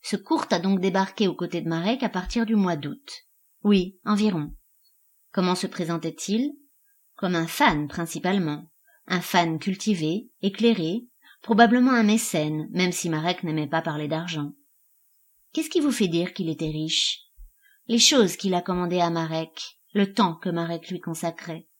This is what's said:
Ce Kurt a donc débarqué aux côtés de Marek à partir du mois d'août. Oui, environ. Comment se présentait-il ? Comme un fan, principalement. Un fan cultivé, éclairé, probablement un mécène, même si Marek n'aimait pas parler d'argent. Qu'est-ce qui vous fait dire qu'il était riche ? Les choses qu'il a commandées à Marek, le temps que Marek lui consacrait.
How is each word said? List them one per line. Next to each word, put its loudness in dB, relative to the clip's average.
Ce -6
Kurt -2
a 2
donc 2
débarqué 0
aux 0
côtés -6
de -4
Marek 0
à -2
partir -2
du 0
mois 2
d'août. -10
Oui, 4
environ. 0
Comment 2
se -6
présentait-il ? -4
Comme -2
un 0
fan, 0
principalement. -4
Un -2
fan 0
cultivé, -2
éclairé, 0
probablement 6
un 4
mécène, 0
même 2
si -4
Marek -2
n'aimait -2
pas -2
parler -6
d'argent. -4
Qu'est-ce -4
qui 2
vous 2
fait 2
dire 0
qu'il -4
était -4
riche ? -2
Les 2
choses 4
qu'il -2
a 0
commandées -2
à 2
Marek, -4
le 2
temps 2
que -6
Marek -4
lui -6
consacrait. -8